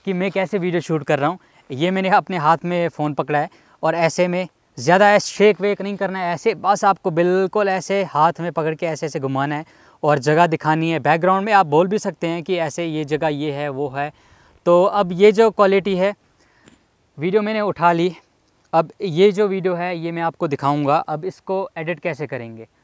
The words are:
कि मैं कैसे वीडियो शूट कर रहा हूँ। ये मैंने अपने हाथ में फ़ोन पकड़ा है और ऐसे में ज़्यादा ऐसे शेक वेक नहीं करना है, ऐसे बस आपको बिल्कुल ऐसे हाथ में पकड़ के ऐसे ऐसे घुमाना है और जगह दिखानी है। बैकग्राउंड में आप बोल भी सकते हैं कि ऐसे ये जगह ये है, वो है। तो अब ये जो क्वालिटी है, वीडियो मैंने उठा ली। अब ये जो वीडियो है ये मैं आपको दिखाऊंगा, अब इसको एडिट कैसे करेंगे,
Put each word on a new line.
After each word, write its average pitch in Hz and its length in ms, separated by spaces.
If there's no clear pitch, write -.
कि 196 80
मैं 185 180
कैसे 190 260
वीडियो 175 240
शूट 156 220
कर 147 160
रहा 139 100
हूँ। 185 100
ये 151 220
मैंने 190 180
अपने 185 280
हाथ 156 280
में 175 240
फ़ोन 151 240
पकड़ा 147 260
है 160 100
और 160 120
ऐसे 170 320
में 180 200
ज़्यादा 180 340
ऐसे 208 200
शेक 202 300
वेक 202 200
नहीं 202 160
करना 190 220
है, 175 140
ऐसे 214 220
बस 190 300
आपको 190 260
बिल्कुल 185 580
ऐसे 190 340
हाथ 160 360
में 165 120
पकड़ 160 240
के 175 100
ऐसे 160 200
ऐसे 156 140
घुमाना 135 360
है 156 100
और 147 160
जगह 151 280
दिखानी 160 440
है। 160 80
बैकग्राउंड 170 460
में 220 80
आप 196 120
बोल 156 220
भी 202 120
सकते 170 280
हैं 170 160
कि 180 140
ऐसे 165 280
ये 156 200
जगह 147 220
ये 147 240
है, 147 180
वो 139 200
है। 143 220
तो 175 180
अब 196 280
ये 196 200
जो 220 200
क्वालिटी 196 440
है, 190 200
वीडियो 185 240
मैंने 214 200
उठा 208 300
ली। 170 240
अब 165 180
ये 190 300
जो 208 160
वीडियो 185 280
है 175 220
ये 165 140
मैं 170 100
आपको 165 260
दिखाऊंगा, 143 500
अब 156 280
इसको 190 520
एडिट 165 220
कैसे 156 280
करेंगे, 117 400